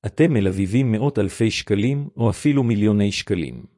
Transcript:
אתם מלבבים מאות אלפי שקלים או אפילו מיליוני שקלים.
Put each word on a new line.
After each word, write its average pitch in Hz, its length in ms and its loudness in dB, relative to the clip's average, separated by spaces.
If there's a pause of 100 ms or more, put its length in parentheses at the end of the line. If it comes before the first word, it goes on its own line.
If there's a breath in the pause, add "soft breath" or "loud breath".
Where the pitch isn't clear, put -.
אתם 156 280 2
מלבבים 98 580 0
מאות 113 280 0
אלפי 107 320 0
שקלים 127 640 -2
או 117 120 2
אפילו 139 340 0
מיליוני 104 480 2
שקלים. 73 540 -6 (120)